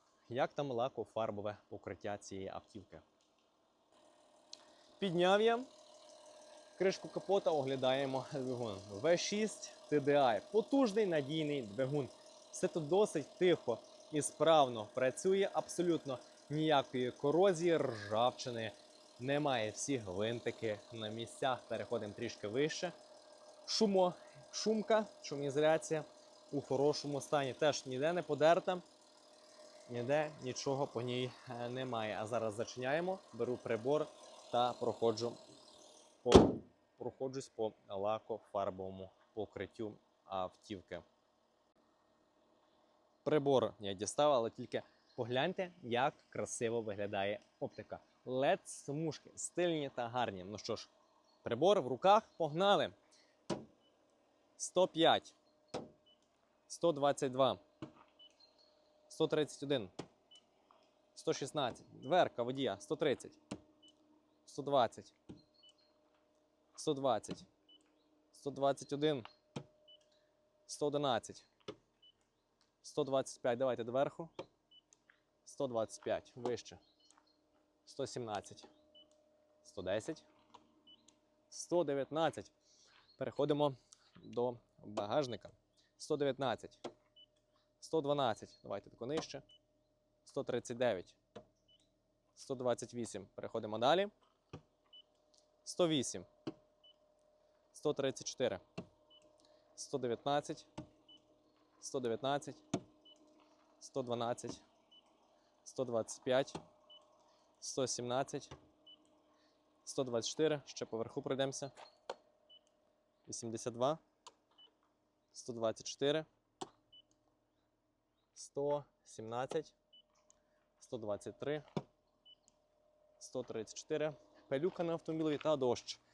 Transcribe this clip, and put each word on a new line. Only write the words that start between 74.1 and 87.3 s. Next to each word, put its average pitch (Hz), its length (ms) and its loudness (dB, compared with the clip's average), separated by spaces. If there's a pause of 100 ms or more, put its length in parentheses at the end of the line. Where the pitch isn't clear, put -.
сто - 220 -6
двадцять 113 360 -4
п'ять, 95 320 -2
вище, 120 440 -6 (1080)
сто - 220 -6
сімнадцять, 107 580 -8 (1000)
сто - 180 -10
десять, 107 420 -4 (1200)
сто - 360 0
дев'ятнадцять. 139 680 -2 (640)
Переходимо 143 560 0 (500)
до 120 320 -2 (280)
багажника. 107 640 -2 (480)
Сто - 180 -2
дев'ятнадцять, 135 640 -2 (1000)